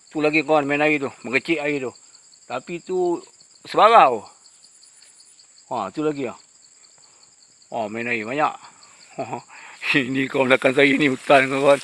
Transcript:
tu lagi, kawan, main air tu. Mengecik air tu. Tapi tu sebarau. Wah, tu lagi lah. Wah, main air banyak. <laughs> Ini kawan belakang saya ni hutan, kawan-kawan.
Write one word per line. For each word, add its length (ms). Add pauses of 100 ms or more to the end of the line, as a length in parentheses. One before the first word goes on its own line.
(100)
tu 80
lagi, 240
kawan, 240
main 160
air 160
tu. 120 (120)
Mengecik 400
air 240
tu. 60 (580)
Tapi 320
tu 400 (400)
sebarau. 640 (1400)
Wah, 240
tu 80
lagi 240
lah. 120 (1300)
Wah, 160
main 220
air 180
banyak. 280 (640)
<laughs> 800
Ini 280
kawan 240
belakang 240
saya 240
ni 120
hutan, 360
kawan-kawan. 380